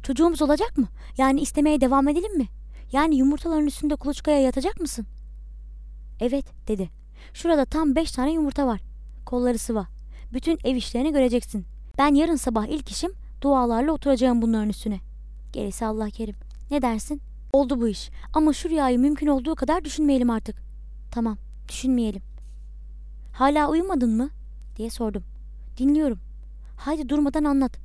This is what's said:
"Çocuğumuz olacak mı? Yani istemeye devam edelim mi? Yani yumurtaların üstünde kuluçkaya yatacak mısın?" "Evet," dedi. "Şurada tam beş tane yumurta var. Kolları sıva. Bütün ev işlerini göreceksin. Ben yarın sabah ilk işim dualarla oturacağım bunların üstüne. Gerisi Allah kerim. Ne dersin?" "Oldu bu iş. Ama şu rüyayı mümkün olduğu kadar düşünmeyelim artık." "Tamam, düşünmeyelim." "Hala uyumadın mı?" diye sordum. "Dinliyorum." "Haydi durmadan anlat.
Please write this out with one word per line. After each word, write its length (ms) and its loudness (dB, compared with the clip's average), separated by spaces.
"Çocuğumuz 400 4
olacak 360 2
mı? 80 2
Yani 220 4
istemeye 400 2
devam 280 4
edelim 280 0
mi? 100 2
Yani 240 4
yumurtaların 500 2
üstünde 300 -2
kuluçkaya 440 2
yatacak 400 2
mısın?" 260 -6
"Evet," 240 0
dedi. 220 -2
"Şurada 300 4
tam 320 2
beş 160 2
tane 200 2
yumurta 340 2
var. 140 0
Kolları 320 2
sıva. 280 -2
Bütün 320 0
ev 120 2
işlerini 360 0
göreceksin. 540 2
Ben 160 6
yarın 220 6
sabah 300 0
ilk 240 -6
işim 220 -4
dualarla 520 4
oturacağım 500 4
bunların 260 2
üstüne. 320 -4
Gerisi 340 -4
Allah 240 -2
kerim. 260 -8
Ne 120 2
dersin?" 380 -2
"Oldu 280 4
bu 80 2
iş. 220 -4
Ama 200 6
şu 180 -2
rüyayı 280 4
mümkün 280 4
olduğu 280 2
kadar 300 0
düşünmeyelim 460 2
artık." 260 -2
"Tamam, 260 -2
düşünmeyelim." 540 0
"Hala 380 4
uyumadın 460 2
mı?" 120 2
diye 140 -6
sordum. 320 -4
"Dinliyorum." 400 4
"Haydi 320 -2
durmadan 360 2
anlat. 400 2